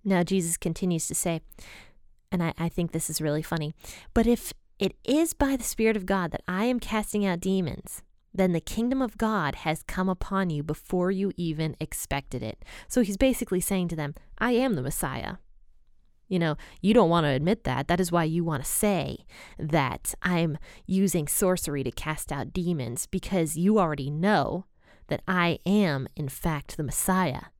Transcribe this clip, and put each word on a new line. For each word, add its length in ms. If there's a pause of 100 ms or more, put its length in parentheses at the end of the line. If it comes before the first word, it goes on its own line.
Now 200
Jesus 320
continues 520
to 60
say, 280 (880)
and 120
I, 160
I 100
think 240
this 180
is 120
really 200
funny, 320 (400)
"But 120
if 260 (260)
it 240
is 300
by 240
the 80
Spirit 320
of 100
God 240
that 160
I 200
am 120
casting 460
out 160
demons, 600 (300)
then 200
the 80
kingdom 420
of 160
God 380
has 260
come 260
upon 420
you 120
before 480
you 260
even 440
expected 600
it." 220 (220)
So 140
he's 160
basically 440
saying 280
to 80
them, 180 (240)
"I 140
am 220
the 80
Messiah. 540 (920)
You 100
know, 180 (260)
you 100
don't 180
want 140
to 60
admit 340
that. 240
That 120
is 120
why 120
you 200
want 180
to 80
say 540 (340)
that 640
I'm 360 (280)
using 400
sorcery 560
to 80
cast 400
out 220
demons, 540
because 500
you 220
already 320
know 560 (420)
that 180
I 400
am, 480
in 140
fact, 480
the 60
Messiah. 640 (160)